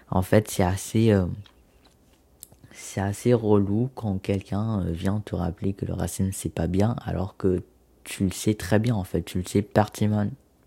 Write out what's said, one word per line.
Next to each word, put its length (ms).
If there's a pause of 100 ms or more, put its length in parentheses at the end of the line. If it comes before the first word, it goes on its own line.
(100)
en 120
fait, 260
c'est 140
assez, 480
euh, 160 (1400)
c'est 300
assez 340
relou 600
quand 240
quelqu'un, 640
euh, 120
vient 280
te 140
rappeler 380
que 140
le 80
racisme, 380
c'est 220
pas 140
bien, 260 (100)
alors 320
que 260 (420)
tu 200
le 60
sais 240
très 240
bien, 160
en 100
fait, 180
tu 160
le 60
sais 180
pertinemment, 680 (360)